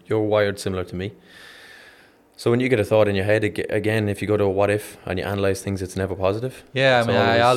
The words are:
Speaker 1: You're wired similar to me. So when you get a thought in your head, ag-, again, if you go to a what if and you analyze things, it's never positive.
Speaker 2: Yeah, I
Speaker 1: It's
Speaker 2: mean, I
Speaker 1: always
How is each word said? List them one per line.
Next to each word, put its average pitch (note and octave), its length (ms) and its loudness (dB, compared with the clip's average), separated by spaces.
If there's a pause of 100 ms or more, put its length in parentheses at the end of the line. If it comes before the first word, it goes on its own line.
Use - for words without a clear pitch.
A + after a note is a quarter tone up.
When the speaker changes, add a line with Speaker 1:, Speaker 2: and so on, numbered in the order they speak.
Speaker 1:
You're A2 160 0
wired G#2 360 2
similar F#2 260 -4
to F2+ 120 -10
me. F#2+ 160 -6 (1300)
So A#2+ 120 0
when A#2+ 100 4
you B2+ 80 0
get B2 120 -2
a G2+ 40 -2
thought G#2+ 240 4
in G2+ 60 0
your F#2+ 100 -2
head, G#2+ 200 2
ag-, - 260 -4
again, G#2+ 400 0
if G2 100 -6
you F#2+ 80 -4
go G#2 80 2
to G2+ 80 0
a G2 60 2
what G2 200 2
if - 360 -4
and F#2 120 -4
you D#2+ 60 -4
analyze G2 380 -2
things, G2 180 -4
it's F#2 160 -8
never F#2+ 180 -2
positive. G#2+ 500 -4 (100)
Speaker 2:
Yeah, C3 220 4
I - 20 4
Speaker 1:
It's A#2 100 2
Speaker 2:
mean, A#2 80 0
I A#2 240 4
Speaker 1:
always - 20 4 (140)